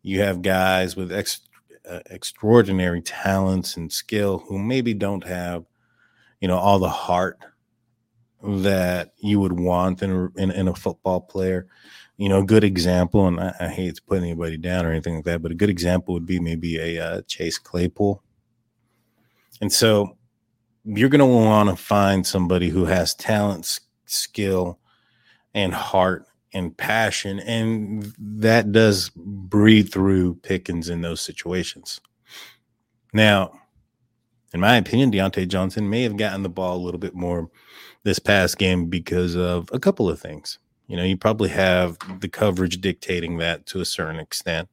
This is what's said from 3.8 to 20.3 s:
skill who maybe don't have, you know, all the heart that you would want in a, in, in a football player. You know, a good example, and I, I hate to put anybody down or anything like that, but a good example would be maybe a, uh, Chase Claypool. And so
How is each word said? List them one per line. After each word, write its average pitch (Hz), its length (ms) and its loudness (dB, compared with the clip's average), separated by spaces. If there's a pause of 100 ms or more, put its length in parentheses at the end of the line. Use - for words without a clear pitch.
skill 101 560 -2
who 98 100 -8
maybe 117 380 -2
don't 98 320 -6
have, 90 380 -8 (760)
you 92 80 -4
know, 90 100 2
all 98 220 4
the 90 100 0
heart 90 480 -2 (1040)
that 95 760 -2
you 104 220 0
would 90 200 0
want 90 420 0
in 98 100 -2
a, 92 300 -4
in, 95 80 0
in 92 180 -2
a 87 80 -2
football 92 460 -4
player. 92 460 -4 (500)
You 98 120 -2
know, 98 100 4
a 101 60 2
good 107 180 6
example, 90 640 2
and 87 140 0
I, 92 180 -4
I 87 80 -4
hate 90 280 -6
to - 80 -20
put 95 180 -2
anybody 82 340 -6
down 87 300 -2
or 82 60 -2
anything 82 240 -4
like 78 100 -8
that, 85 160 -2
but 85 100 -6
a 82 40 -6
good 101 140 2
example 90 440 0
would 82 120 -6
be 90 140 -2
maybe 82 380 -4
a, 82 280 -6
uh, 87 220 -8
Chase - 300 -6
Claypool. 101 680 -2 (1400)
And 101 100 -4
so 104 460 2 (680)